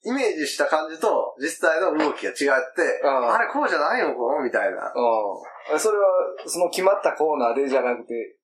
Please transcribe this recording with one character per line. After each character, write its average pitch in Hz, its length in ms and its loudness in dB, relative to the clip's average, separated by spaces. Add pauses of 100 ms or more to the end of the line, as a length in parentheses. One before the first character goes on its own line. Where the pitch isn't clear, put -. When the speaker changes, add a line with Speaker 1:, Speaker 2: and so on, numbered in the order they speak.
Speaker 1:
イ 226 40 -2
メ 262 180 0
ー 165 80 -2
ジ 147 80 -2
し - 100 -6
た 143 120 0
感 156 200 0
じ 160 140 -12
と、 - 380 0
実 160 280 -2
際 160 140 2
の 156 160 0
動 151 160 0
き - 140 -8
が - 20 -2
違 - 40 -10
っ - 20 -12 (400)
て、 - 280 0
Speaker 2:
あ 147 60 4 (160)
あ。 117 160 2
Speaker 1:
「あ - 0 -
れ、 - 100 0
こ 233 120 0
う 180 40 0
じ 170 60 0
ゃ 156 60 0
な 175 180 2
い 220 60 0
の 143 100 0
か 123 240 -2
な？」 143 80 -2
み 117 60 -2
た 110 120 0
い 98 80 0
な。 - 140 -6
Speaker 2:
あ 110 60 -6 (840)
あ。 151 60 2
そ 214 120 2
れ 208 60 0
は、 196 80 4 (400)
そ 165 140 -6
の 175 100 2
決 185 140 -2
ま 190 100 6
っ 202 80 -2
た 160 120 2
コ 151 200 0
ー 143 60 -2
ナ 117 140 2
ー - 20 0
で 139 120 0
じ 131 80 0
ゃ 127 60 4
な 123 140 0
く 120 100 -14
て 117 380 -10